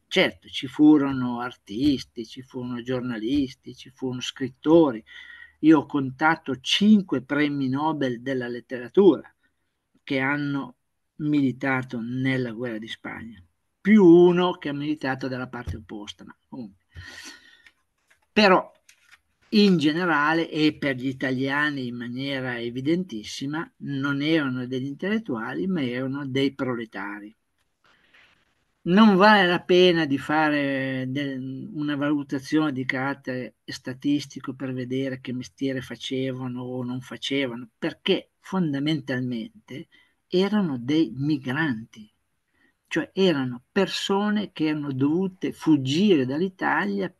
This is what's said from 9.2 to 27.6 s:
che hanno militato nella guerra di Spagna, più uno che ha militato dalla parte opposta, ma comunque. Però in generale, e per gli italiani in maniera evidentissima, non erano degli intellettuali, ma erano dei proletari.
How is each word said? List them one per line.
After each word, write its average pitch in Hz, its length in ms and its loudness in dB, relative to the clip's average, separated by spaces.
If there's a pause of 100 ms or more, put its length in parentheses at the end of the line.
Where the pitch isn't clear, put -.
che 139 160 -4
hanno 143 600 -2 (400)
militato 135 840 -2
nella 127 500 -4
guerra 113 280 -8
di 110 100 -12
Spagna, 113 520 -14 (400)
più 208 240 8
uno 175 500 8
che 151 160 -8
ha - 40 -4
militato 143 540 -4
dalla 127 180 -8
parte 123 300 -10
opposta, 107 480 -16
ma - 120 -20 (120)
comunque. 113 380 -16 (1500)
Però 196 400 4 (800)
in 202 280 6
generale, 156 720 0
e 151 240 2
per 139 220 -2
gli 123 120 -8
italiani 135 800 -2
in 120 100 -8
maniera 127 600 -6
evidentissima, 139 1200 -6
non 139 440 -4
erano 139 440 -2
degli 131 200 -6
intellettuali, 175 840 -4
ma 175 140 -2
erano 131 440 -4
dei 135 260 0
proletari. 110 800 -8 (1500)